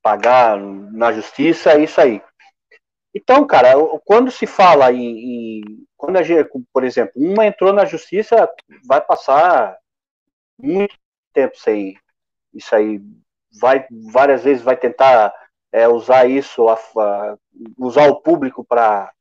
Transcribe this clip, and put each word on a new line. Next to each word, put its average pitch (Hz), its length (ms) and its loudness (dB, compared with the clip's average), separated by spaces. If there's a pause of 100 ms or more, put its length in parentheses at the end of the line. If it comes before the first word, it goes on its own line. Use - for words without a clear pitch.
pagar 113 560 0
na 101 540 -6
justiça, 151 600 -2
é 147 100 4
isso 160 180 -2
aí. 120 220 0 (880)
Então, 262 320 0
cara, 131 320 4
o, 151 220 -2
quando 240 320 2
se - 160 -10
fala 151 440 4
em, 117 680 -10
em, 107 260 -20 (100)
quando - 220 -6
a 175 60 0
gente, 160 260 0 (240)
por 127 100 -2
exemplo, 120 320 -4
uma 190 300 -2
entrou 196 260 0
na 202 140 2
justiça, 190 640 -2 (340)
vai 131 160 0
passar 143 760 0 (800)
muito 175 380 -6 (360)
tempo 131 280 -4
sem 101 360 -6 (580)
isso - 200 -8
aí, 107 260 -2 (600)
vai, 135 260 -2 (260)
várias 127 320 2
vezes 127 200 0
vai 127 120 0
tentar, 123 560 2 (400)
é, 113 160 2
usar 123 400 2
isso, 131 400 -2
a, 113 60 2
a, 104 640 -6 (400)
usar 127 320 2
o 143 100 -2
público 139 440 -4
pra 110 580 -2